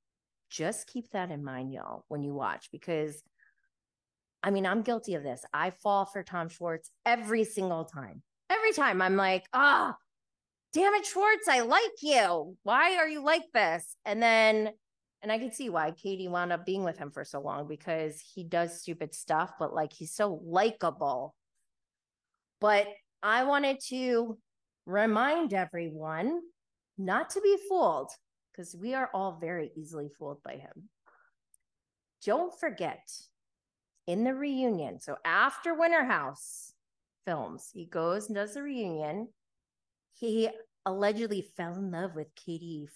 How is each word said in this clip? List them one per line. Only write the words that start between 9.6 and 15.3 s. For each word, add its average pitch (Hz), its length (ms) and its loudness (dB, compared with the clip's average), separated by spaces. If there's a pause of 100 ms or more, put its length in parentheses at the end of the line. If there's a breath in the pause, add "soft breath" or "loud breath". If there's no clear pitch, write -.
damn 392 220 4
it, 403 120 2
Schwartz, 415 440 2
I 254 120 6
like 349 400 2
you. 185 640 4
Why 302 320 4
are 320 140 2
you 302 120 -6
like 320 220 4 (100)
this?" 170 520 2
And 220 180 0
then, 220 480 6 (500)
and 214 120 -2